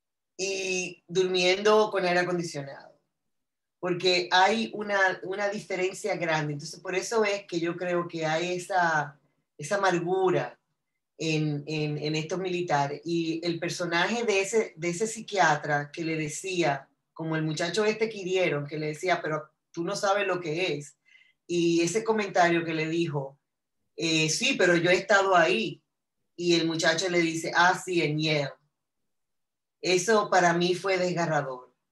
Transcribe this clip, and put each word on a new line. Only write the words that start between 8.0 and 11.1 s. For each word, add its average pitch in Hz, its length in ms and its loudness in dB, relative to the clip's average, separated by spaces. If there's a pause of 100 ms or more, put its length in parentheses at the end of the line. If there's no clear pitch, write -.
que 165 160 -6
hay 170 300 -2
esa, 180 640 -2 (380)
esa 151 180 -4
amargura 185 800 0 (600)